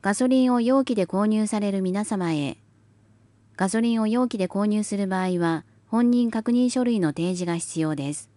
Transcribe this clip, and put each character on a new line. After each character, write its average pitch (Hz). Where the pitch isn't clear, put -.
ガ 202
ソ 254
リ 254
ン 247
を 240
容 262
器 254
で 185
購 208
入 214
さ 208
れ 202
る 196
皆 190
様 185
へ。 147
ガ 185
ソ 226
リ 233
ン 226
を 214
容 247
器 233
で 185
購 202
入 214
す 202
る 202
場 185
合 185
は、 165
本 240
人 240
確 226
認 247
書 254
類 233
の 160
提 175
示 180
が 170
必 165
要 156
で 143
す。 -